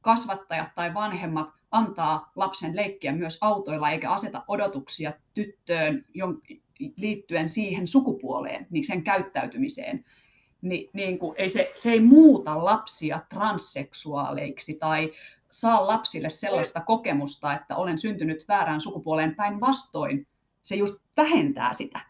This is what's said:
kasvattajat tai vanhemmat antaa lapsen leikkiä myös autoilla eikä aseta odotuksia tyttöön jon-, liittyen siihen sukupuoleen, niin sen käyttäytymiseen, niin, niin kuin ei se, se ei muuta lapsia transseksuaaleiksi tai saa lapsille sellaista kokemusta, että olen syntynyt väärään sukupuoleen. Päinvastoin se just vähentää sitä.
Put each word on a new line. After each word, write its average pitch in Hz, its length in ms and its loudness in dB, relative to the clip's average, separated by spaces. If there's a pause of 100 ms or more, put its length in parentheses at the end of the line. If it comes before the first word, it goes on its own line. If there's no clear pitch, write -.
kasvattajat 196 720 -2
tai 170 200 -4
vanhemmat 175 540 -4 (220)
antaa 175 680 0
lapsen 180 400 -4
leikkiä 196 360 -4
myös 165 280 -4
autoilla 196 500 0
eikä 160 200 -4
aseta 190 380 -4
odotuksia 196 640 -6 (220)
tyttöön 165 720 -4 (100)
jon-, 185 260 -6 (600)
liittyen 196 480 -4
siihen 190 380 -4
sukupuoleen, - 840 -2
niin 151 140 -2
sen 180 200 -4
käyttäytymiseen, 180 1000 -4 (580)
niin, 180 300 -6
niin 185 260 -6
kuin 160 200 -6
ei 190 100 -2
se, 185 260 -2
se - 180 -2
ei 226 80 6
muuta 233 640 10
lapsia 160 640 -2
transseksuaaleiksi 147 1500 -6
tai 156 380 -2 (380)
saa 226 360 2
lapsille 202 420 -2
sellaista 175 520 -4
kokemusta, 151 720 -2
että - 240 -8
olen 170 220 -2
syntynyt 156 500 -4
väärään 160 320 0
sukupuoleen. 156 540 -2
Päinvastoin 202 920 -2 (360)
se - 140 -6
just 202 180 0 (220)
vähentää 294 560 2
sitä. - 380 -8